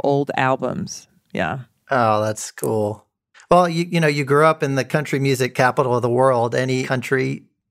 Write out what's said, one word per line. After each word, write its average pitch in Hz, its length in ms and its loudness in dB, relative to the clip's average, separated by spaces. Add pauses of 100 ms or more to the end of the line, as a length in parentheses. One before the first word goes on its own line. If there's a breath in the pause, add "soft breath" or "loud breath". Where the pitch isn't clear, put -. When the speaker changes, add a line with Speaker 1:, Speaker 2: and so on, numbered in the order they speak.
Speaker 1:
old 143 320 0
albums. 131 720 -4 (240)
Yeah. 101 300 -4 (280)
Speaker 2:
Oh, 110 320 2
that's 110 280 -6
cool. 107 520 -4 (460 loud breath)
Well, 175 200 6
you, 170 200 -2
you 170 120 0
know, 156 60 4
you 147 180 0
grew 143 180 4
up 156 180 4
in 139 140 -2
the 131 80 0
country 147 360 -2
music 131 360 0
capital 127 400 2
of 117 60 0
the 120 80 0
world. 123 440 2
Any 131 300 -2
country 131 600 -4 (260)